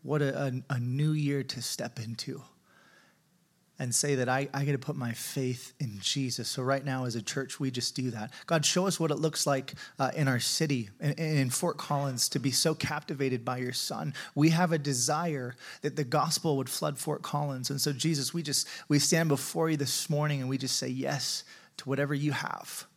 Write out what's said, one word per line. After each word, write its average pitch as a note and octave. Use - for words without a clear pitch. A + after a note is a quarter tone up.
What D3
a, C#3
a, B2+
a B2+
new C#3
year C#3+
to -
step -
into A2+
and A#2+
say C#3+
that B2
I, C3
I C#3
get C#3+
to C3+
put C#3+
my B2
faith B2+
in G#2
Jesus. B2
So C3
right C3+
now C3
as A2+
a A2+
church, -
we C3+
just B2
do B2+
that. A2
God, D#3+
show F3+
us F#3
what D#3+
it D3
looks D#3
like, C3+
uh, C3+
in C#3+
our B2+
city, B2
in, D3
in D3+
Fort E3
Collins, C#3
to C#3
be B2+
so D#3+
captivated C#3
by B2
your B2
son. -
We D3+
have E3+
a D#3+
desire C#3+
that C#3+
the D3+
gospel D3
would B2
flood D3+
Fort D3
Collins. C#3+
And C#3
so D3
Jesus, C#3+
we E3+
just, C#3+
we D3
stand E3
before D#3+
you D#3
this -
morning D3
and B2+
we C3+
just B2+
say B2+
yes C3+
to -
whatever C#3
you C#3+
have. -